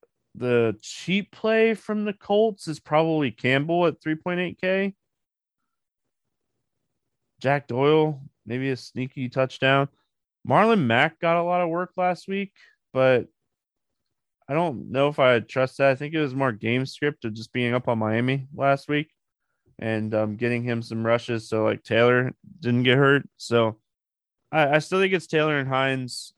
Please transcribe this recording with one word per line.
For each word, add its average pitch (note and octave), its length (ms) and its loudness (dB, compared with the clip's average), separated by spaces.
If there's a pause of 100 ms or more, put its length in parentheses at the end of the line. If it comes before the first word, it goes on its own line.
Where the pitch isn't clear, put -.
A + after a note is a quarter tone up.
(360)
the A#2 440 0
cheap - 520 -6
play A3 420 2
from G#3 300 -6
the G#3 80 -4
Colts G#3 560 -2
is D3+ 100 -8
probably D#3 540 0
Campbell D3+ 540 0
at D#3 140 -2
three D#3 140 -4
point F3 240 -6
eight F3+ 220 -8
K. F#3+ 340 -2 (2500)
Jack C3+ 260 -2
Doyle, D3 540 2 (260)
maybe B2+ 240 -4
a C3 60 -4
sneaky B2+ 520 -10
touchdown. C3+ 600 2 (600)
Marlon F#3+ 380 4
Mack B2+ 340 2
got E3+ 160 2
a F3 60 0
lot F3 180 -2
of F3 80 -2
work F3 300 -4
last F3+ 280 -2
week, G3 280 -8 (400)
but C3 320 4 (1200)
I C3+ 60 -4
don't D#3 360 -4
know C#3 180 2
if D3 100 -4
I B2+ 220 6
trust C3 380 -4
that. C#3 120 4
I C3 40 2
think D3 200 -8
it D#3 60 -2
was C#3 140 -2
more C3+ 160 0
game A#2 360 -2
script D3 400 -6
of A2 80 -6
just A2+ 180 -14
being B2 220 -2
up B2+ 140 -2
on A#2 100 0
Miami B2 560 -2
last C#3 340 0
week D3 240 -4 (640)
and, A2 360 -4
um, G#2+ 220 -2
getting A#2+ 260 -2
him A#2+ 180 -4
some A2+ 240 -6
rushes A#2 420 -2
so, A2 160 -2
like, G#2+ 200 0
Taylor B2 500 2 (260)
didn't B2 260 0
get B2+ 120 6
hurt. C#3 400 2
So A2+ 420 0 (720)
I, D3+ 260 2
I - 20 2
still F3+ 200 -2
think F#3+ 140 2
it's F3 140 -2
Taylor D3+ 320 0
and C3+ 100 -4
Hines. C3 680 -4